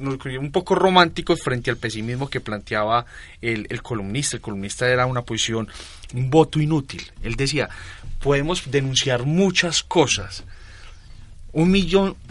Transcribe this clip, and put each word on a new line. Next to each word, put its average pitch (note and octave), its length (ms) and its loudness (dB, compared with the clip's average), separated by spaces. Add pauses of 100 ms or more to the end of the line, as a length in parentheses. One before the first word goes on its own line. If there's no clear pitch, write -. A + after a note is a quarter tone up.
nos, C3+ 240 -4
un C3+ 260 -6
poco F#3 240 2
románticos F3 640 4
frente B2 300 -2
al A2+ 60 0
pesimismo A#2 520 -4
que B2 120 -4
planteaba G#2+ 640 -2 (340)
el, A2+ 300 -4
el A#2 120 -6
columnista. A2+ 540 -4
El - 60 -10
columnista G2+ 460 -4
era B2+ 180 4
una B2+ 160 -2
posición, A2+ 460 -2 (440)
un B2+ 160 0
voto D#3 320 6
inútil. D3+ 480 -2 (140)
Él A2+ 140 -4
decía, C3+ 320 0 (500)
"Podemos C#3+ 500 2
denunciar C3 580 2
muchas F3 580 2
cosas". - 580 2 (1080)
Un E3+ 200 4
millón, F#3+ 440 4 (160)